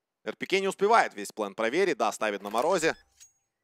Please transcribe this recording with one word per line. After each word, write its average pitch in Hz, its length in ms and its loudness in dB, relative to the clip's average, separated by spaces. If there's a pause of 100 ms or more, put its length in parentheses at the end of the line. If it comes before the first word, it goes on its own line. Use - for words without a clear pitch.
(260)
Р 107 100 -6
П - 100 -12
К 190 140 2
не 196 80 -2
успевает 190 460 2
весь 101 180 -10
план 101 240 -6
проверить, 143 420 0
да, 110 140 0
ставит 101 300 -4
на 101 80 -10
морозе. 151 480 0 (680)